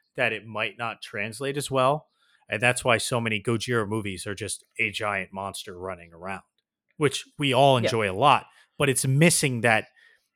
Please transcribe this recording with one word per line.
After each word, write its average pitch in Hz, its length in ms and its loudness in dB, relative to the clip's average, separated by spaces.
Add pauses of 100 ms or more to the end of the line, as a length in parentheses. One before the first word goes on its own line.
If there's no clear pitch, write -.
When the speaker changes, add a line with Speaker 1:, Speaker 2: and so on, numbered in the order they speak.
(160)
Speaker 1:
that 120 160 0
it 107 160 -8
might 110 320 -6
not 113 220 -8
translate 117 560 -8
as 139 120 -6
well. 131 380 2 (420)
And 104 120 -4
that's 123 240 0
why 120 120 4
so 120 220 -2
many 110 240 -4
Gojira 117 440 -2
movies 101 380 -6
are 104 80 -8
just 98 300 -10 (160)
a 110 100 -2
giant 98 440 -6
monster 98 440 -10
running 87 360 -12
around, 92 300 -10 (520)
which - 300 -2 (120)
we 143 160 0
all 131 240 8
Speaker 2:
Yeah. 120 100 0
Speaker 1:
enjoy 110 220 0
a 92 60 -4
lot, 120 300 4 (340)
but 147 100 2
it's 131 160 0
missing 139 560 4
that 110 280 2 (460)